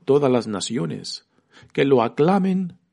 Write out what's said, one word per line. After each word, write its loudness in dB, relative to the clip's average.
todas 2
las 0
naciones. -8
Que 0
lo 4
aclamen 0